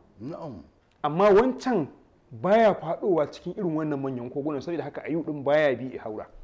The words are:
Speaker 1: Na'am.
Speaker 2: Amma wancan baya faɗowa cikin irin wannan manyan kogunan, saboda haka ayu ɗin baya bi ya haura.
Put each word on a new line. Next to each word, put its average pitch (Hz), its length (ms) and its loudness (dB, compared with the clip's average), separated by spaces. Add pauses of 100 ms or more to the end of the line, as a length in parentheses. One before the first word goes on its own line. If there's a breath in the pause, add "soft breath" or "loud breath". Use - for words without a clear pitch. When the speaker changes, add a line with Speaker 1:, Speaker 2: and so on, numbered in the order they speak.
(200)
Speaker 1:
Na'am. 131 420 -12 (420)
Speaker 2:
Amma 165 260 4
wancan 220 580 4 (420)
baya 190 440 4
faɗowa 165 580 0
cikin - 260 -12
irin 180 160 -2
wannan 151 260 -2
manyan 131 300 -6
kogunan, 143 320 -4
saboda 165 220 -6
haka 143 200 -10
ayu 151 180 -2
ɗin 147 220 -6
baya 143 320 4
bi 127 200 -10
ya - 60 -12
haura. 107 240 -10 (180)